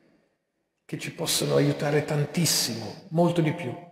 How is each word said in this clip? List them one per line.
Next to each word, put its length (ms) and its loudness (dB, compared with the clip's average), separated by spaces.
che 140 -10
ci 160 -10
possono 420 0
aiutare 480 2
tantissimo, 1040 -2
molto 300 4
di 120 2
più 220 -8